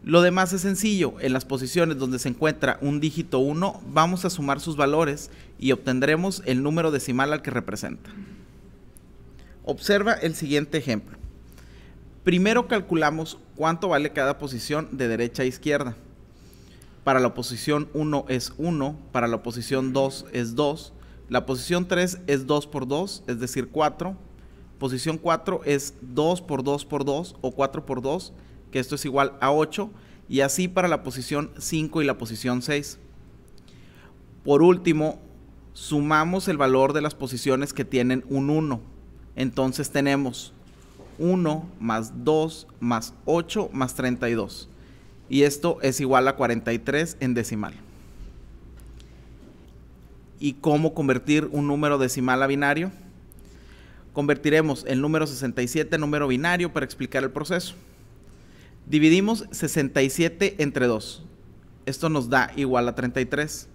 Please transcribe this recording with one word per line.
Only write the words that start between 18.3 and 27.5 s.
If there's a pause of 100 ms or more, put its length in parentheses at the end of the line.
uno, (160)
para
la
posición
dos
es
dos, (340)
la
posición
tres
es
dos
por
dos,
es
decir,
cuatro, (640)
posición
cuatro
es
dos
por
dos
por
dos
o